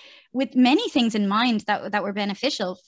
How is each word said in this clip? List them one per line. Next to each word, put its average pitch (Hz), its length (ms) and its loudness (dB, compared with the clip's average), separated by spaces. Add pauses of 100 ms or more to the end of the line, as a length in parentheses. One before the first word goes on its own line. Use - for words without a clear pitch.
(320)
with 254 220 -4
many 269 360 4
things 226 260 0
in 208 100 0
mind 214 400 0
that, - 240 -4
that 202 140 -2
were 202 80 -4
beneficial. 202 760 -4